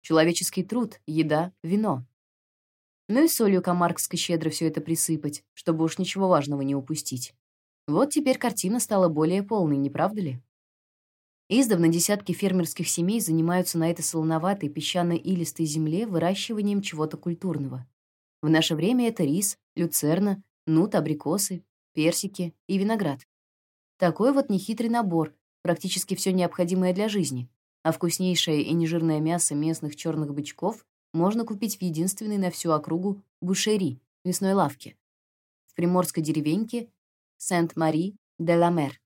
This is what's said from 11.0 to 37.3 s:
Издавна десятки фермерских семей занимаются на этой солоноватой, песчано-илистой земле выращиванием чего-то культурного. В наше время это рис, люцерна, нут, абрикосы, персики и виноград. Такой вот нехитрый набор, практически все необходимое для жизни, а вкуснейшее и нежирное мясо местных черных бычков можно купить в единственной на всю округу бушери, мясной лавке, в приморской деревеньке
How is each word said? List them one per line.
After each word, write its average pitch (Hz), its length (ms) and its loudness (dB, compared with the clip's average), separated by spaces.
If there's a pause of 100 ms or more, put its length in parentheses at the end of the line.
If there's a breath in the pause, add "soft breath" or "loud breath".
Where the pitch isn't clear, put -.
Издавна 202 400 4
десятки 180 440 2
фермерских 180 580 0
семей 196 300 0
занимаются 170 580 2
на 165 120 2
этой 165 120 -4
солоноватой, 160 640 -2
песчано-илистой 170 960 -2
земле 160 420 -2
выращиванием 196 760 0
чего-то 156 340 -4
культурного. 143 720 -6 (540)
В 156 80 0
наше 160 260 4
время 233 320 2
это 226 160 0
рис, 156 340 0 (160)
люцерна, 170 680 0 (240)
нут, 165 280 4
абрикосы, 160 680 -2 (300)
персики 170 600 -2 (140)
и 196 80 0
виноград. 196 500 -2 (680)
Такой 190 360 2
вот 277 180 2
нехитрый 220 400 -2
набор, 175 440 0 (280)
практически 185 520 -2
все 190 180 -2
необходимое 180 600 0
для 202 160 0
жизни, 135 400 -2 (340)
а 160 100 2
вкуснейшее 170 680 0
и 151 120 0
нежирное 165 460 0
мясо 160 340 0
местных 151 420 -2
черных 156 380 -4
бычков 170 500 -6 (300)
можно 208 300 2
купить 220 340 -6
в - 40 -6
единственной 185 540 -4
на 185 140 0
всю 170 200 -4
округу 180 520 -2 (180)
бушери, 185 580 0 (240)
мясной 190 300 0
лавке, - 440 0 (680)
в - 100 -20
приморской 175 480 0
деревеньке 160 680 -2 (480)